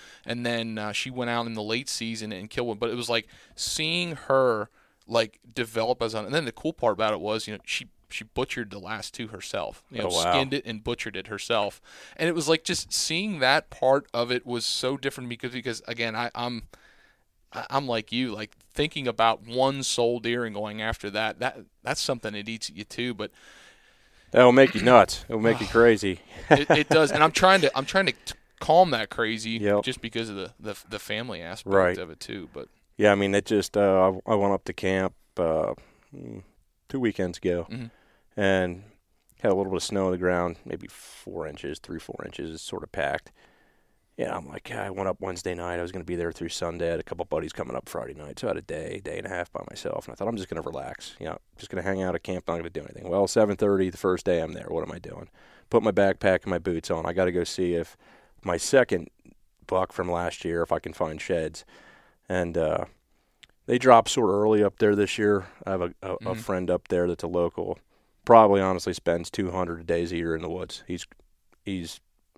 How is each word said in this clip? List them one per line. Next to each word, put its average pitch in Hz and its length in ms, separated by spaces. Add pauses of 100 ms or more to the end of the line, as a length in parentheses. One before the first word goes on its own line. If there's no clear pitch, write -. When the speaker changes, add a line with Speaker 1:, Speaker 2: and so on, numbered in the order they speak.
(260)
Speaker 1:
And 120 200
then, 113 320
uh, 107 140
she 131 180
went 123 200
out 117 160
in 117 80
the 107 100
late 117 240
season 110 460
and 98 160
killed 123 180
one. 104 120
But 117 100
it 113 60
was, 120 120
like, 117 200 (280)
seeing 165 600
her, 127 540 (380)
like, 113 320 (140)
develop 117 480
as 113 140
a, 107 80
and 120 100
then 156 120
the 113 60
cool - 220
part 110 200
about 107 200
it 87 60
was, 107 280
you 107 60
know, 98 100
she, - 220 (240)
she - 140
butchered 120 480
the 101 80
last 98 340
two 117 140
herself, 90 640
you 117 80
know, 104 100
Speaker 2:
Oh, 90 60
wow. 85 160
Speaker 1:
skinned 131 220
it 143 120
and 110 180
butchered 120 320
it 95 120
herself. 104 520 (380)
And 160 100
it 175 60
was, 151 160
like, 165 140
just - 280
seeing 180 460
that 135 320
part 139 460
of 120 160
it 123 160
was 120 180
so 135 320
different 131 320
because, 120 220
because 120 360
again, 117 280
I, 120 180
I'm, 120 300 (920)
I, 113 160
I'm 139 180
like 113 240
you, 120 200
like, 107 240 (180)
thinking 147 340
about 113 380
one 131 380
sole 120 360
deer 117 240
and 107 120
going 107 260
after 110 300
that, 107 280
that, 127 180 (260)
that's 139 180
something 113 320
that 104 160
eats 113 220
at - 40
you 101 80
too. 123 300
But 101 160 (1000)
Speaker 2:
That'll 123 200
make 131 240
you 101 60
nuts. 113 480
It'll 113 120
make 113 200
you 104 60
Speaker 1:
<sighs> - 120
Speaker 2:
crazy. 104 400 (300)
Speaker 1:
It, 143 220
it 151 180
does. 156 220
Speaker 2:
<laughs> 139 40
Speaker 1:
And 151 80
I'm 156 80
trying 190 300
to, 139 160
I'm 135 80
trying 190 220
to 135 60
t-, - 200 (260)
calm 170 320
that 110 180
crazy 113 420
Speaker 2:
Yep. 104 320
Speaker 1:
just - 180
because 113 280
of 101 60
the, 92 240
the, 101 180 (120)
the 104 100
family 107 420
aspect 95 320
Speaker 2:
Right. 92 240
Speaker 1:
of 90 120
it 78 100
too. 98 340
But 69 140 (300)
Speaker 2:
Yeah, 104 140
I 98 40
mean, 101 200
it 101 100
just, 104 320
uh, 95 340 (160)
I, - 40
I 107 40
went 101 180
up 95 120
to 92 80
camp, 95 400 (240)
uh, 80 360 (420)
mm, 104 280 (440)
two 135 120
weekends 98 400
ago 87 320
Speaker 1:
Mm-hmm. 120 140 (540)
Speaker 2:
and 95 440 (560)
had 110 120
a 92 40
little 95 160
bit 92 60
of - 60
snow 95 220
on 92 60
the 92 60
ground, 87 480
maybe - 220
four - 600
inches, 73 320
three, 80 200
four - 260
inches. 80 280
It's 80 100
sort 87 200
of - 80
packed. - 400 (880)
Yeah, - 200
I'm - 100
like, - 240
I 101 200
went 95 180
up 92 100
Wednesday 90 360
night. 87 220
I 87 40
was 87 100
gonna 92 140
be 87 100
there 85 160
through 85 180
Sunday. 85 380
I 85 40
had 80 100
a - 20
couple 85 220
buddies 78 260
coming 62 240
up - 140
Friday 65 240
night, 73 260
so 123 80
I 95 40
had 80 60
a - 40
day, 80 420
day 82 140
and 95 100
a - 20
half 87 220
by - 180
myself. - 380
And 60 60
I - 20
thought, 104 140
"I'm 117 80
just 92 100
gonna 80 140
relax. - 580
You - 60
know, 80 120 (200)
just - 120
gonna 92 120
hang 95 200
out 92 140
at - 80
camp, 90 240
not 87 80
gonna 85 140
do 78 120
anything." - 280
Well, 95 180
seven 104 300
thirty 98 320
the 87 80
first 92 280
day 87 160
I'm 80 120
there. 82 160
What 80 180
am 78 60
I 78 60
doing? 82 280 (420)
Put 113 140
my 107 80
backpack 95 520
and - 40
my 90 120
boots 85 300
on. 82 160
I 87 60
gotta 90 220
go 87 100
see 87 300
if 85 240 (440)
my 90 140
second 104 540 (580)
buck 92 240
from 90 180
last 87 360
year, 85 160
if 85 100
I 80 80
can 80 140
find 80 260
sheds. 80 460 (640)
And, 87 280
uh, 80 280 (800)
they 120 120
drop 120 300
sort 113 220
of 98 80
early 107 260
up 98 160
there 104 160
this 101 220
year. 104 280 (200)
I 98 60
have 92 100
a, 87 200
a, 95 120
a - 60
Speaker 1:
Mm-hmm. 98 200
Speaker 2:
friend 90 320
up 87 160
there 87 200
that's 85 160
a 85 40
local. 87 520 (440)
Probably 104 380
honestly 92 320
spends 85 360
two 92 220
hundred 85 340
days 85 280
a - 40
year 82 200
in 80 40
the 85 80
woods. 90 380
He's, 87 180 (580)
he's, 90 360 (380)